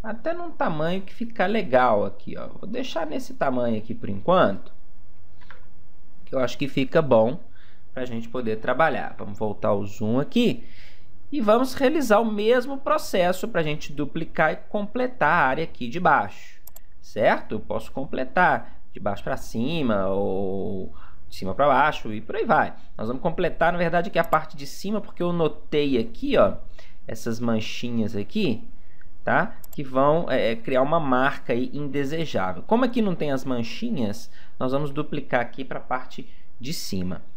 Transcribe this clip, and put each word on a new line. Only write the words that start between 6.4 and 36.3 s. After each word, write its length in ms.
que 120
fica 340
bom 380
pra 120
gente 240
poder 320
trabalhar. 580
Vamos 180
voltar 360
o 120
zoom 360
aqui 440
e 80
vamos 340
realizar 460
o 100
mesmo 480
processo 680
pra 140
gente 300
duplicar 600
e 40
completar 760
a 180
área 160
aqui 240
de 100
baixo, 600
certo? 540
Eu 40
posso 300
completar 880
de 80
baixo 240
pra 120
cima 680
ou 880
de 80
cima 180
pra 120
baixo 460
e 80
por 160
aí 80
vai. 280
Nós 120
vamos 140
completar, 500
na 60
verdade, 300
aqui 100
a 60
parte 320
de 100
cima, 340
porque 220
eu 100
notei 680
aqui, 400
ó, 180
essas 320
manchinhas 800
aqui, 500
tá? 340
Que 100
vão, 480
é, 220
é, 40
criar 260
uma 160
marca 540
aí 220
indesejável. 880
Como 220
aqui 180
não 120
tem 160
as 140
manchinhas, 840
nós 140
vamos 180
duplicar 500
aqui 240
pra 140
parte 480